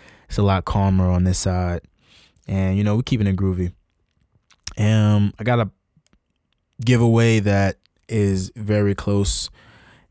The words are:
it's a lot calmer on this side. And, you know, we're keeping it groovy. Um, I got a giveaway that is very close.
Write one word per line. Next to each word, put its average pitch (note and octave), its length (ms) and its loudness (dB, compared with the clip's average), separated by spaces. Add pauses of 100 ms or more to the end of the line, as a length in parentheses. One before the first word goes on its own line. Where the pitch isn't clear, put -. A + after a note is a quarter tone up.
(300)
it's - 80 -6
a G#2 60 2
lot F#2+ 200 2
calmer F#2+ 460 0
on F2+ 160 2
this F#2 120 0
side. F2+ 440 -4 (680)
And, F#2+ 300 0
you G#2 80 0
know, G#2 100 0
we're A#2+ 80 0
keeping A2 240 -2
it F#2+ 80 0
groovy. F2+ 380 -2 (1040)
Um, G#2+ 600 2
I G#2+ 60 -10
got A#2+ 160 0
a G#2 100 -2 (1160)
giveaway A#2 560 2
that G2 380 0 (280)
is G2 480 -2
very G#2 400 -2
close. - 540 -2 (600)